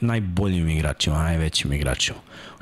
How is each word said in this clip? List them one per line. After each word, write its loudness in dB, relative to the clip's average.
najboljim 2
igračima, 0
najvećim 0
igračima. -2